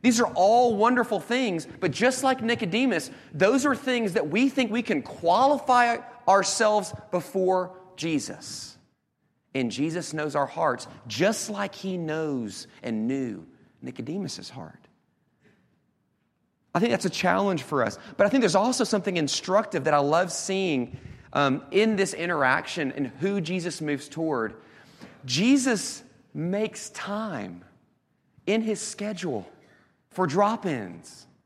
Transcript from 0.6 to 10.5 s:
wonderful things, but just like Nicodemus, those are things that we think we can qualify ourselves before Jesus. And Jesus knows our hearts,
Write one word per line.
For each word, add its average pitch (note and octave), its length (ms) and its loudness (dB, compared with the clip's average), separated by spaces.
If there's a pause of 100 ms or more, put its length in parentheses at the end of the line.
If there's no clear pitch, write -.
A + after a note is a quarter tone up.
wonderful A3+ 440 2
things, A3 460 -2 (140)
but F3+ 100 0
just B3+ 320 2
like C4 200 2
Nicodemus, A3+ 680 0 (220)
those A3 320 4
are C#4 100 2
things A#3 380 -2
that D#3+ 160 0
we A3+ 200 2
think B3 220 0
we A3+ 120 -2
can - 200 -2
qualify A#3+ 960 4 (320)
ourselves G3+ 640 4 (180)
before F#3 640 0 (240)
Jesus. - 800 -6 (760)
And B2 180 0
Jesus D#3 400 -4
knows D3+ 240 -4
our C#3 100 0
hearts, C#3+ 400 -2 (220)